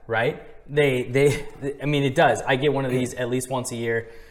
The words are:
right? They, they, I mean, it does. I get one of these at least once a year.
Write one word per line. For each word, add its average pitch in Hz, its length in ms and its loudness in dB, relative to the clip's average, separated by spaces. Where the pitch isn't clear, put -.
right? 117 340 -2
They, 135 360 2
they, 139 760 0
I 135 40 -4
mean, 147 180 2
it 131 120 0
does. 139 260 4
I 139 160 0
get 139 160 2
one 135 100 0
of 127 80 -2
these 127 220 0
at 123 160 -4
least 127 200 -4
once 127 220 -4
a 123 60 -8
year. 117 320 -2